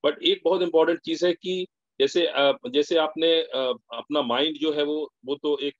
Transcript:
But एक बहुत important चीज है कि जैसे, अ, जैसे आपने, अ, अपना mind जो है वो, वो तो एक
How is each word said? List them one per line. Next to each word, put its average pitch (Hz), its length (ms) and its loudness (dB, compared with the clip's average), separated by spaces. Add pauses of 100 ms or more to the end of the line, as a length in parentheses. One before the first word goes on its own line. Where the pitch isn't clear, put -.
But 151 160 0
एक 190 220 2
बहुत 180 180 2
important 165 380 2
चीज 160 240 -4
है 175 80 2
कि 180 340 -6 (340)
जैसे, 151 260 2
अ, 139 260 2 (180)
जैसे 147 260 0
आपने, 160 460 2
अ, 127 360 -4 (160)
अपना 143 280 -2
mind 135 340 0
जो 151 160 -2
है 147 100 0
वो, 151 300 -4 (120)
वो 135 100 -6
तो 147 240 -2
एक 143 220 -6